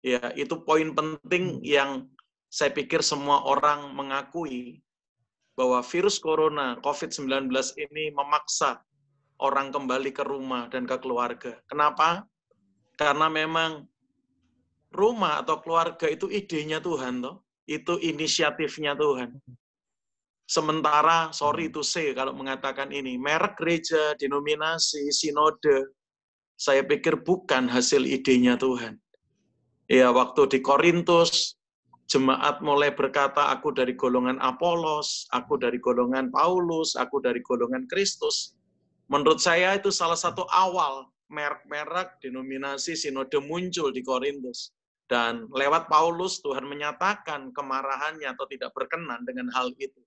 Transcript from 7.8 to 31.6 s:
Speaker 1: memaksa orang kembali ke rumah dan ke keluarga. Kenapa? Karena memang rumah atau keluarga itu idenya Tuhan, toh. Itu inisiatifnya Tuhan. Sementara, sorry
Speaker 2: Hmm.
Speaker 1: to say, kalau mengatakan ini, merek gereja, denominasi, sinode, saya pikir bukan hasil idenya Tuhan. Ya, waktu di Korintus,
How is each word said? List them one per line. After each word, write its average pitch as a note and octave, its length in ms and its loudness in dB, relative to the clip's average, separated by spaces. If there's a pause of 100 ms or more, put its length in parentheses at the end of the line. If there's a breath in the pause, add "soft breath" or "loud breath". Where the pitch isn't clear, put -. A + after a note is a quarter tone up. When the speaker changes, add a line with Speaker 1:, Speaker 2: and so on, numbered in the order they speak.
Speaker 1:
memaksa C#3+ 640 0 (600)
orang C3+ 280 0
kembali C3+ 440 -2
ke C#3 120 -4
rumah C3 480 -6
dan B2 160 -4
ke B2+ 80 -2
keluarga. A#2+ 720 -4
Kenapa? D#3 560 0 (720)
Karena D3+ 320 2
memang D#3 560 -2 (1040)
rumah F#3+ 560 2
atau D#3 160 -2
keluarga E3 480 0
itu B2 240 -2
idenya D#3 480 -4
Tuhan, C3 400 -4
toh. C#3+ 240 -10 (240)
Itu D#3+ 320 -2
inisiatifnya D3+ 960 -2
Tuhan. C3 400 0 (1120)
Sementara, D#3 880 2
sorry D#3 340 0
Speaker 2:
Hmm. D3+ 60 -10
Speaker 1:
to D3+ 100 -6
say, D3+ 300 -2
kalau C3 180 -4
mengatakan C3+ 640 -6
ini, C3 240 -6
merek D#3+ 400 0
gereja, D#3+ 580 0
denominasi, D3 960 -2
sinode, D3 800 2 (640)
saya C3+ 240 4
pikir D3 400 2
bukan C#3 480 2
hasil B2+ 380 4
idenya B2+ 500 4
Tuhan. A#2+ 400 -2 (880)
Ya, B2+ 300 8
waktu C3 340 6
di C3+ 160 2
Korintus, E3+ 920 4 (500)